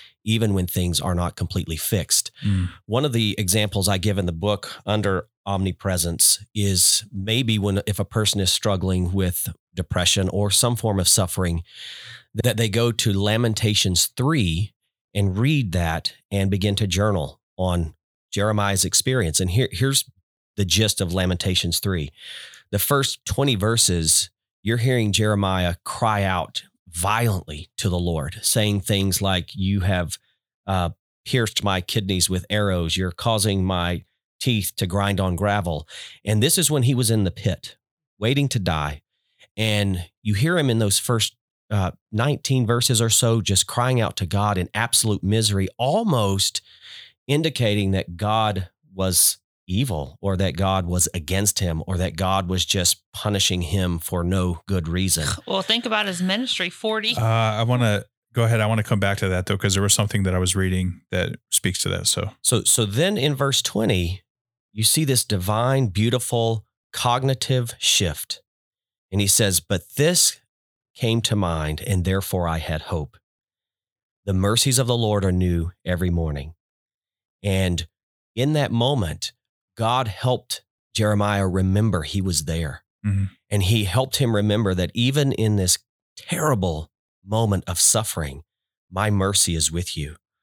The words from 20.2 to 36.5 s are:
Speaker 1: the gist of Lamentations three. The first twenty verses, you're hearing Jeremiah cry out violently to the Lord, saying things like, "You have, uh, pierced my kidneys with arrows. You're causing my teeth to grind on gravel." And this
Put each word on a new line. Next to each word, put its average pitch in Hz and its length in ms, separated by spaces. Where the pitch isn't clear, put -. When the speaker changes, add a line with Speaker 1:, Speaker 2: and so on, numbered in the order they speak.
Speaker 1:
the 101 80
gist 104 360
of 87 120
Lamentations 90 680
three. 85 300
The 101 80
first - 460
twenty 139 320
verses, 92 720
you're 113 140
hearing 117 340
Jeremiah 95 640
cry 107 380
out 92 400
violently 95 920
to 110 100
the 87 100
Lord, 85 420
saying 104 420
things 98 380
like, 92 360
"You 98 240
have, 90 360
uh, 90 220
pierced 113 400
my 95 160
kidneys 92 500
with 90 180
arrows. 92 480
You're 92 140
causing 101 540
my 87 400
teeth 110 380
to 98 100
grind 98 320
on 92 160
gravel." 87 540
And 107 160
this 143 160